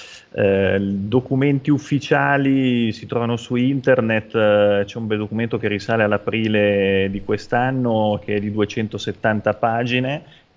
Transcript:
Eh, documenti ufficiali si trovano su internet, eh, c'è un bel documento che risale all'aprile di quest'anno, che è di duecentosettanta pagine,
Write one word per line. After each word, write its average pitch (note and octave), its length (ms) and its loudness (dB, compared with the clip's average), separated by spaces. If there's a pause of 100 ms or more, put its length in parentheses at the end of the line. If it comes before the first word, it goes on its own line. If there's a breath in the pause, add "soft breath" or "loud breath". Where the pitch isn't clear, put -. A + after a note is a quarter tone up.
(320 loud breath)
Eh, G2 480 2
documenti B2+ 920 0
ufficiali C3+ 1200 2
si - 140 -10
trovano A#2 300 -2
su A#2 200 -6
internet, B2 760 2
eh, G#2 500 4
c'è G2+ 140 -12
un A2+ 80 -8
bel G#2+ 140 -2
documento A2 400 -4
che A2+ 80 -2
risale G#2 340 0
all'aprile G#2 1080 2
di G2 100 -6
quest'anno, A2+ 1040 -2
che G#2 120 -4
è G#2 40 0
di G#2 120 -4
duecentosettanta G#2+ 1000 -2
pagine, B2+ 720 -2 (340 loud breath)